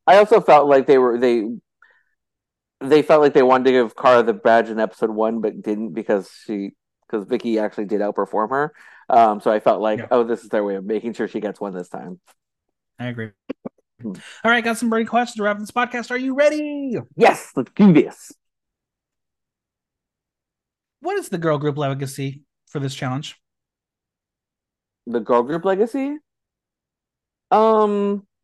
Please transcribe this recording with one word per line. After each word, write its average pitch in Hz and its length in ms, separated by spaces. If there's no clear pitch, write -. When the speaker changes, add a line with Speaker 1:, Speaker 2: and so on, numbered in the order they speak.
Speaker 1:
I 185 100
also 208 240
felt 147 280
like 135 180
they 139 100
were, 123 200
they, 120 320
they 139 220
felt 151 200
like 143 120
they 139 100
wanted 127 220
to 131 60
give 123 240
Cara 123 280
the 110 100
badge 113 360
in 110 100
episode 110 300
one, 110 320
but 101 200
didn't 107 320
because 104 380
she, 98 260
'cause 104 160
Vicky 113 340
actually 107 260
did 101 140
outperform 101 520
her. 139 220
Um, 110 320
so 120 100
I 107 80
felt 104 220
like, 110 180
Speaker 2:
Yeah. 110 120
Speaker 1:
"Oh, 123 120
this 117 200
is 107 60
their 107 140
way 101 120
of 95 100
making 107 280
sure 104 140
she 107 140
gets 101 180
one 101 140
this 90 160
time." - 320
Speaker 2:
I 123 100
agree. 113 240
Speaker 1:
Hmm. 117 120
Speaker 2:
All 220 80
right, 240 120
got 226 140
some 233 120
burning 220 180
questions 240 280
to 214 80
wrap 208 160
this 208 120
podcast. 240 400
Are 247 60
you 262 160
ready? 294 640
Speaker 1:
Yes, - 400
let's 127 180
do 202 160
this. - 400
Speaker 2:
What 381 160
is - 120
the 185 80
girl 160 200
group 143 200
legacy 135 680
for 151 120
this 135 160
challenge? 135 440
Speaker 1:
The 117 120
girl 120 240
group 165 220
legacy? 254 520
Um, 208 760